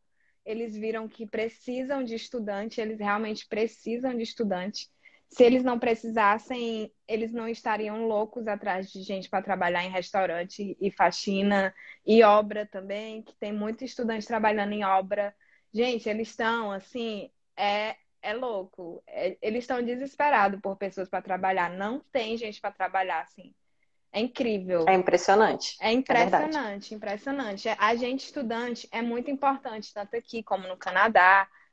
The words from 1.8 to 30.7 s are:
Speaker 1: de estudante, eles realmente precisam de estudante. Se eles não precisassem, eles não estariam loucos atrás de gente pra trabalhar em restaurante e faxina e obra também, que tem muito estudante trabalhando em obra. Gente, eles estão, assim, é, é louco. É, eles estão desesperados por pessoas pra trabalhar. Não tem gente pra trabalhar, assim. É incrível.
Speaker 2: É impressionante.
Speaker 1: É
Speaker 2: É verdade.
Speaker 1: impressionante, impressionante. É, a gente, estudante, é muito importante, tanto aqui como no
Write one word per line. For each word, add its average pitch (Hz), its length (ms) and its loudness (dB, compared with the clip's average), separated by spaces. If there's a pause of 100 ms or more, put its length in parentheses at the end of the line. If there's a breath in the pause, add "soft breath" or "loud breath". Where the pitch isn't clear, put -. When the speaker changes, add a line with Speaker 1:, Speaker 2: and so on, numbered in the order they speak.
Speaker 1:
de 226 120 -6
estudante, 220 680 -6
eles 220 180 -6
realmente 208 480 -2
precisam 233 680 -2
de 226 80 -2
estudante. 196 640 -4 (400)
Se - 140 8
eles 247 200 8
não 247 160 0
precisassem, 226 1120 0 (140)
eles 226 260 -2
não 226 140 -4
estariam 220 600 -4
loucos 214 400 -2
atrás 202 440 -4
de 190 100 -12
gente 190 280 -8
pra 190 120 0
trabalhar 180 420 0
em 185 60 -6
restaurante 185 920 -4
e 196 120 0
faxina 196 840 2 (320 soft breath)
e 220 180 8
obra 208 440 6
também, 208 560 -10
que - 140 -20
tem 208 140 -6
muito 214 320 -6
estudante 226 440 -4
trabalhando 214 460 0
em 208 120 -4
obra. 196 500 0 (380)
Gente, 233 340 -2
eles 220 220 -2
estão, 226 420 -2
assim, 208 600 -8 (260)
é, 208 380 0 (260)
é 208 120 -6
louco. 190 760 -8
É, 175 340 -4
eles 233 220 -2
estão 247 200 -2
desesperados 240 760 0
por 196 160 -4
pessoas 190 320 -6
pra 185 100 -4
trabalhar. 185 520 0
Não 202 280 -6 (120)
tem 226 260 -2
gente 220 240 -10
pra 202 100 -4
trabalhar, 185 500 -2
assim. - 340 -16 (560)
É 190 80 -4
incrível. 202 680 0
Speaker 2:
É 190 60 6
impressionante. 185 840 4
Speaker 1:
É 214 120 0 (160)
Speaker 2:
É 262 80 2
verdade. 240 360 4
Speaker 1:
impressionante, 214 420 -6
impressionante. 214 760 -6
É, 214 100 0
a 220 160 4
gente, 254 300 -4
estudante, 233 680 -6
é 226 100 -4
muito 240 300 -4
importante, 269 600 -2
tanto 202 220 -10
aqui 233 280 -8
como 190 240 -4
no 185 100 -8